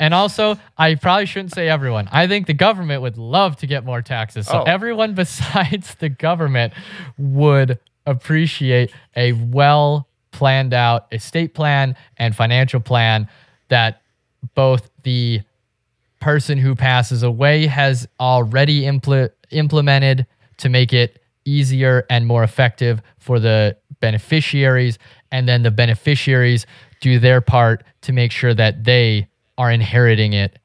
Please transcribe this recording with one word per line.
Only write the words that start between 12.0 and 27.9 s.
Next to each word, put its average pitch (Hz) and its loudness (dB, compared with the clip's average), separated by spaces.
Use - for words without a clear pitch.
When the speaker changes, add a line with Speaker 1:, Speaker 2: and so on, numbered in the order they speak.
Speaker 1:
and 117 -2
financial 123 0
plan 113 0
that 117 0
both 131 0
the 120 -2
person 147 -2
who 131 0
passes 123 0
away 143 0
has 135 -2
already 127 0
impl-, 135 0
implemented 139 2
to - -6
make 123 2
it 120 0
easier 131 0
and 120 0
more 117 2
effective 117 0
for 123 -2
the 110 2
beneficiaries. 127 0
And 127 -2
then 120 2
the 117 2
beneficiaries 123 2
do 123 2
their 127 6
part 117 2